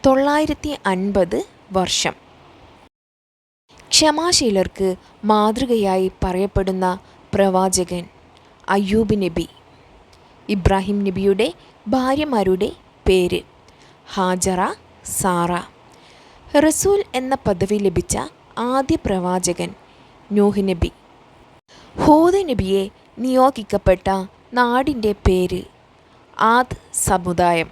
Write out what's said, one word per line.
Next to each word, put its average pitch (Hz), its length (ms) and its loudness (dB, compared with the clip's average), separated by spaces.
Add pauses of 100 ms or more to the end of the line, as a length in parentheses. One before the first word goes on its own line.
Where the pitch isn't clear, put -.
തൊള്ളായിരത്തി 285 680 2 (200)
അൻപത് 190 460 0 (380)
വർഷം. - 380 -2 (1800)
ക്ഷമാശീലർക്ക് 302 960 0 (420)
മാതൃകയായി 214 800 0 (140)
പറയപ്പെടുന്ന 185 640 -2 (480)
പ്രവാചകൻ 185 720 0 (720)
അയ്യൂബ് 208 480 0
നബി. 165 220 -4 (1080)
ഇബ്രാഹിം 190 500 0
നബിയുടെ 190 420 0 (460)
ഭാര്യമാരുടെ 254 760 0 (380)
പേര് 180 320 2 (760)
ഹാജറ, 185 460 -2 (580)
സാറ. 175 340 0 (1120)
റസൂൽ 381 340 2 (200)
എന്ന 262 160 -2 (100)
പദവി 196 400 0
ലഭിച്ച 180 300 -2 (560)
ആദ്യ 269 340 0
പ്രവാചകൻ 180 680 -2 (640)
നൂഹ് 202 320 2
നബി. 175 220 -2 (1120)
ഹൂദ് 330 460 6
നബിയെ 196 340 0 (420)
നിയോഗിക്കപ്പെട്ട 220 840 0 (500)
നാടിൻ്റെ 247 540 0 (140)
പേര് 185 340 0 (960)
ആദ് 247 220 0 (280)
സമുദായം. 175 680 0